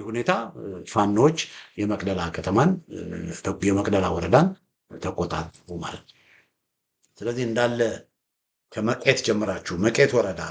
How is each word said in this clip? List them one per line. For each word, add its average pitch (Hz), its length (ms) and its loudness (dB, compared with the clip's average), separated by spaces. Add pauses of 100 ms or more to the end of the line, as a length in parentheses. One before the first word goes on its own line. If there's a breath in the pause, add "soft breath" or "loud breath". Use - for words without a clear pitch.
ሁኔታ 113 300 -2 (560)
ፋኖች 110 500 4 (400 loud breath)
የመቅደላ 101 440 -2 (100)
ከተማን፣ 127 400 4 (960)
የመቅደላ 98 460 2
ወረዳን 95 360 4 (440)
ተቆጣጠሩ 82 840 -8
ማለት - 260 -10
ነው። - 160 -20 (1000 soft breath)
ስለዚህ 120 260 -4
እንዳለ 120 360 0 (920)
ከመቄት 120 480 0
ጀምራችሁ 101 560 -2
መቄት 113 360 4
ወረዳ፣ 95 380 0